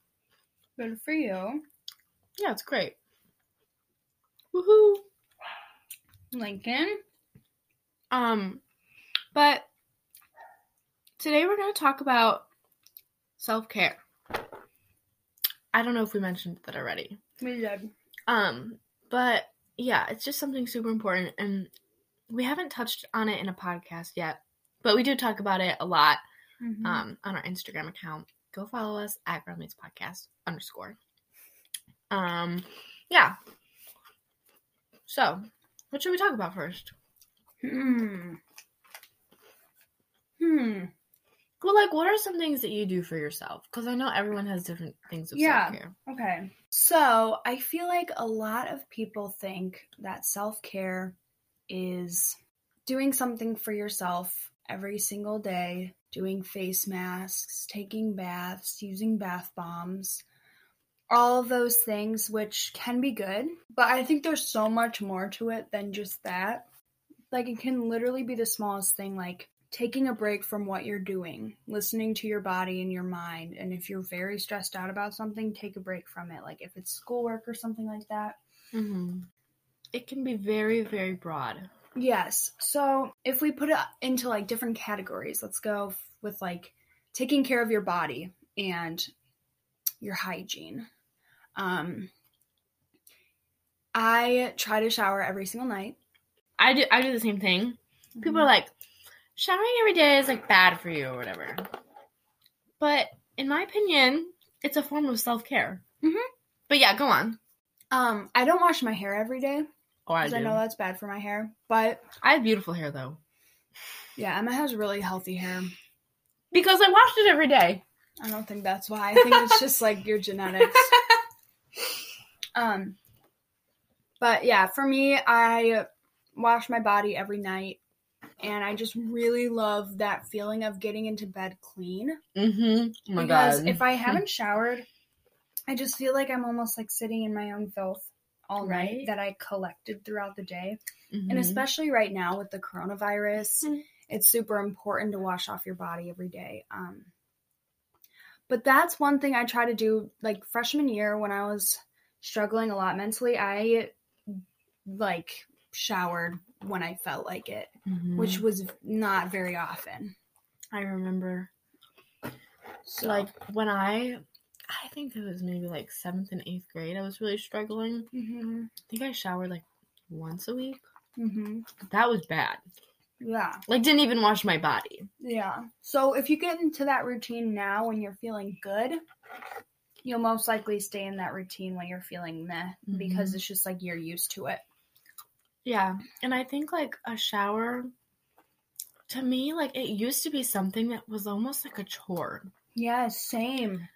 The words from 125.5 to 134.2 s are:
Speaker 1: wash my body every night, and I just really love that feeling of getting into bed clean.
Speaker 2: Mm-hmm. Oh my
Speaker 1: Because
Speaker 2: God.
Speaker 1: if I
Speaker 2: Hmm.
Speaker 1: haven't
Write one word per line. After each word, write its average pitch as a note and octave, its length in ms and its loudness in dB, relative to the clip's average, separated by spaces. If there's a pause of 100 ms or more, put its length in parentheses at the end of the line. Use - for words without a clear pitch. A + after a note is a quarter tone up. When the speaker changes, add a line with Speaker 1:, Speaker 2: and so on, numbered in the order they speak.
Speaker 1:
wash A#3 320 4
my A#3 120 0
body G#3 360 2
every G3+ 220 -4
night, F#3+ 420 -6 (600)
and G#3 240 -4
I G#3 100 -2
just A3 200 -4
really A#3 540 2
love G#3 500 0
that G3+ 300 -2
feeling G#3+ 360 -4
of G3+ 160 -4
getting A3 260 -4
into G#3+ 200 -6
bed F#3+ 340 -8
clean. F#3+ 560 -6 (200)
Speaker 2:
Mm-hmm. A3 520 4 (220)
Oh F#3+ 40 0
my E3+ 80 2
Speaker 1:
Because D3 380 6
Speaker 2:
God. D#3+ 80 0
Speaker 1:
if F3+ 140 2
I B3+ 140 4
Speaker 2:
Hmm. A#3 60 -4
Speaker 1:
haven't D#4+ 260 2